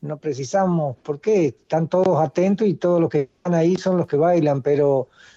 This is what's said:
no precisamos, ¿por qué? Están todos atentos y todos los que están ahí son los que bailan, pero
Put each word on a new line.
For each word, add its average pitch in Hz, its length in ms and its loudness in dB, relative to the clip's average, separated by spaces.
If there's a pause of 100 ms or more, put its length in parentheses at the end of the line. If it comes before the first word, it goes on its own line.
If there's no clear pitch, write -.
no 147 160 -10
precisamos, 156 800 -2
¿por 143 220 -10
qué? 202 260 2
Están 156 420 -4
todos 180 360 0
atentos 190 440 0
y 165 60 0
todos 175 260 0
los 165 100 0
que 147 120 0
están 175 320 -6
ahí 165 200 2
son 180 220 -2
los 175 100 -2
que 147 100 -2
bailan, 151 460 2
pero 143 460 0 (280)